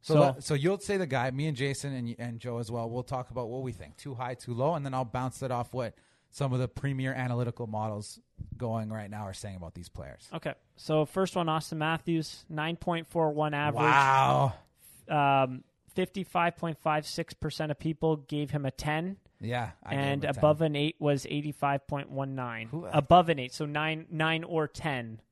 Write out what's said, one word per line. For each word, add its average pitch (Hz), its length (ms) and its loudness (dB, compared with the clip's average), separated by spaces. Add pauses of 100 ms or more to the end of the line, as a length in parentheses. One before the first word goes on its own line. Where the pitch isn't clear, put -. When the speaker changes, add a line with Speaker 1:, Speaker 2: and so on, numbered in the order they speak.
Speaker 1:
So - 140 -2
Speaker 2:
So 151 60 10
Speaker 1:
that, 139 240 4
so 156 100 0
you'll 170 260 2
say 202 160 -2
the 185 100 0
guy, 135 240 0
me 139 180 -2
and 147 80 -2
Jason 139 360 -2
and, 120 260 -6
and 120 220 -8
Joe 120 180 -6
as 113 120 -6
well, 117 180 -4
we'll 120 140 -6
talk 127 280 -6
about 120 180 -6
what 127 140 -6
we 127 100 -4
think. 82 240 -14
Too 143 180 -12
high, 127 200 -6
too 120 200 -8
low, 139 200 2
and 143 120 -4
then 131 80 -6
I'll 131 100 -2
bounce 127 380 -4
it 131 80 -4
off 120 240 -4
what 123 200 -4 (360)
some 135 220 -2
of 127 80 0
the 123 80 0
premier 131 460 -2
analytical 123 520 -2
models 107 540 -6 (360)
going 113 340 -4
right 107 200 -8
now 107 120 -8
are 95 120 -8
saying 98 220 -10
about 85 180 -12
these 87 140 -14
players. - 440 -14
Speaker 2:
Okay. 156 220 -6 (220)
So 156 300 2
first 190 280 0
one, 170 140 0
Austin 156 300 -2
Matthews, 160 720 -2
nine 160 260 -4
point 165 320 -2
four 160 240 2
one 151 220 2
average. 143 280 2
Speaker 1:
Wow. 135 680 6 (560)
Speaker 2:
Um, 135 560 2 (300)
fifty-five 175 640 0
point 165 220 -4
five 151 280 0
six - 280 -6
percent 156 380 -4
of - 60 -4
people 160 380 2
gave 147 340 -4
him 143 160 -2
a 131 40 0
ten. 160 460 -4 (240)
Speaker 1:
Yeah, 117 300 -2 (120)
I - 80 -10
gave 139 80 -2
Speaker 2:
And 139 260 0
Speaker 1:
him 143 60 0
a - 40 0
ten. - 40 -6
Speaker 2:
above 151 240 6
an 151 140 2
eight 147 240 0
was 143 280 0
eighty-five 143 600 -2
point 139 220 -6
one 135 260 -4
nine. 117 320 -6
Speaker 1:
Who, 156 160 -8
uh, 101 80 -8
Speaker 2:
Above 165 380 8
an 151 80 2
eight, 123 160 -6
so 156 120 -4
nine, 156 440 -2
nine 160 340 0
or 156 240 0
ten 120 520 -4 (100)